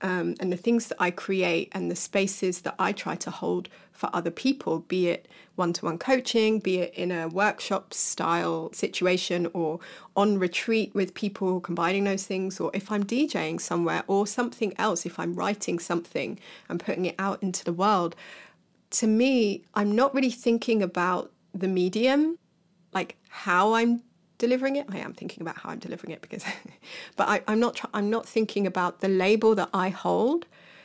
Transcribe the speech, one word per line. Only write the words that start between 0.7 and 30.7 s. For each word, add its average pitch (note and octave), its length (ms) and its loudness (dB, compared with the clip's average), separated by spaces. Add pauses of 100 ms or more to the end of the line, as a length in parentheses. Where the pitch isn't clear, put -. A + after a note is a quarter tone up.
that - 120 -6
I F3+ 120 2
create F3+ 600 0
and F3+ 180 -4
the E3+ 60 -4
spaces G3 680 0
that - 160 -6
I F#3 140 2
try F#3 220 -6
to F3+ 160 -8
hold F3+ 380 -4 (240)
for - 200 -6
other E3+ 200 -4
people, F3 480 -2
be F3 280 0
it - 200 -4 (260)
one-to-one E3+ 440 -2
coaching, A3+ 600 2
be F#3+ 200 0
it F3 160 -2
in F3+ 180 -2
a E3 160 -4
workshop F#3+ 640 -2
style E3+ 800 -2
situation F3+ 800 0
or E3 260 -2 (380)
on G3+ 240 4
retreat G#3+ 520 0
with F#3+ 220 -2
people, F#3+ 460 -2
combining F3+ 420 0
those G3 240 0
things, F#3+ 320 -4
or E3 160 -4
if G3 160 -6
I'm G#3 140 0
D B3+ 240 0
J E3 220 -2
ing E3 100 -4
somewhere E3+ 480 0
or G3 180 2
something A#3 500 -2
else, G3 300 0
if - 140 -8
I'm E3+ 140 -4
writing F3+ 440 -2
something - 600 -4 (280)
and F3 120 -6
putting F#3 240 -2
it F3 160 -4
out G3 240 -2
into F3+ 200 -4
the F3 80 -2
world, F3 440 2 (720)
to - 160 2
me, A3+ 560 4 (120)
I'm G#3 200 2
not C4+ 200 4
really C4 160 4
thinking A#3 520 2
about F3+ 500 0 (200)
the F#3 160 -2
medium, A#3+ 720 4 (540)
like, F3+ 240 -4 (120)
how G3 460 4
I'm A#3 280 4 (360)
delivering B3+ 380 2
it. C#4+ 120 -4
I F#3+ 100 -8
am - 140 -8
thinking - 300 -12
about E3 160 -8
how - 120 -10
I'm D#3+ 80 -10
delivering - 340 -12
it - 80 -14
because, - 240 -12 (360)
<laughs> - 360 -18
but - 120 2
I, G#3 200 4
I'm G#3+ 120 2
not A#3+ 160 2
tr-, - 180 -8
I'm G#3 160 0
not A3 160 -2
thinking G#3 400 0
about F#3 340 -2
the F#3+ 80 0
label G#3+ 460 6
that G3+ 180 0
I F#3 160 2
hold. G3 580 0 (380)